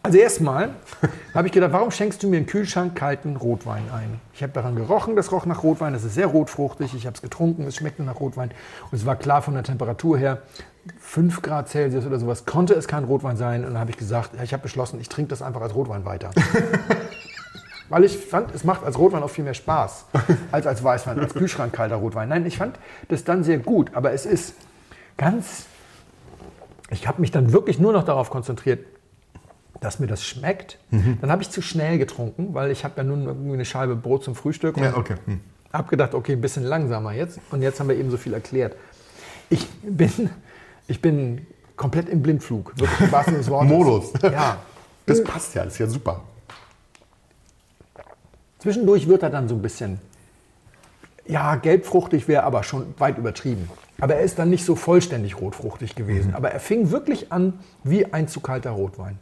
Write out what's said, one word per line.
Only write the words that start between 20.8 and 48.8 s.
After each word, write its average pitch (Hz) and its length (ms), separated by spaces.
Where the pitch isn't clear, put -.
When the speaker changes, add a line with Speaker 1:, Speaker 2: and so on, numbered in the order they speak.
Speaker 1:
Weißwein, 127 360
als 143 140
kühlschrankkalter 117 640
Rotwein. 110 320
Nein, 165 160
ich 170 120
fand 226 200
das - 160
dann 175 180
sehr 160 140
gut, 147 380
aber 127 180
es 139 120
ist - 280
ganz... - 480
Ich - 180
habe - 120
mich 147 120
dann 127 200
wirklich 180 280
nur 208 120
noch 196 140
darauf 135 240
konzentriert, 123 560
dass - 180
mir 131 80
das 104 180
schmeckt. 156 520
Speaker 2:
Mhm. 110 300
Speaker 1:
Dann 139 100
habe 190 100
ich - 80
zu 185 120
schnell 160 360
getrunken, 139 560
weil 135 160
ich 135 140
habe 139 140
ja 135 60
nun 139 220
irgendwie 139 280
eine 127 120
Scheibe 127 300
Brot 123 300
zum 123 100
Frühstück 156 400
und 135 80
Speaker 2:
Ja, 127 140
okay. 110 180
Hm. 98 140
Speaker 1:
hab 165 160
gedacht, 135 260
okay, 135 200
ein 120 80
bisschen 131 240
langsamer 120 480
jetzt. 165 260
Und 139 120
jetzt 135 180
haben 139 80
wir 131 80
eben 131 160
so 123 60
viel 120 160
erklärt. 120 420
Ich - 180
bin, 202 480
ich - 140
bin 143 460
komplett 160 320
im 165 120
Blindflug, 127 560
wirklich - 220
im 185 120
wahrsten 147 240
Sinne 139 100
des - 40
Wortes. 139 200
Speaker 2:
<laughs> - 20
Modus. 143 500
Speaker 1:
Ja. 143 360
Speaker 2:
Das 226 180
passt - 320
ja, 92 80
ist - 160
ja 110 80
super. 113 360
Speaker 1:
Zwischendurch 202 480